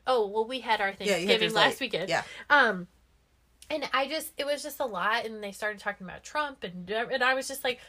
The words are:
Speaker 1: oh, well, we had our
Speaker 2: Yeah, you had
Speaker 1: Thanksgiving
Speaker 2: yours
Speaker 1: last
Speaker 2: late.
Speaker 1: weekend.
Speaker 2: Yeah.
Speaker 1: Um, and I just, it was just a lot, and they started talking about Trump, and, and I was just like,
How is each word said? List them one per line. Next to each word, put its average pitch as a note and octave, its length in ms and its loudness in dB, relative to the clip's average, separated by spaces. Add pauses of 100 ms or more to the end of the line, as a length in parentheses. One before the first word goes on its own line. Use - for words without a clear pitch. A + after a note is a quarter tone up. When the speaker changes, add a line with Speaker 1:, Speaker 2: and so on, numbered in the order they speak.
Speaker 1:
oh, B3 200 4
well, A3 200 0
we B3+ 140 0
had A3 200 2
our G3 180 0
Speaker 2:
Yeah, G3+ 60 -8
you G3+ 80 2
had F3+ 80 4
Speaker 1:
Thanksgiving A3 220 4
Speaker 2:
yours A3 120 2
Speaker 1:
last A3+ 180 6
Speaker 2:
late. B3+ 200 -6
Speaker 1:
weekend. F#3 180 -4
Speaker 2:
Yeah. E3 120 2 (280)
Speaker 1:
Um, A3 360 6 (840)
and D4 240 -4
I C4+ 140 0
just, D4+ 280 -6
it C#4 80 -4
was C#4+ 180 -2
just - 180 -10
a C#4+ 60 0
lot, G#3+ 380 0
and A3 180 -10
they G3+ 100 -8
started G#3 280 -6
talking G3+ 260 -8
about - 160 -14
Trump, D4 420 -6
and, F3+ 260 -10
and A#3+ 340 -2
I C4 80 4
was C4 160 -2
just C#4 160 -8
like, B3 240 -2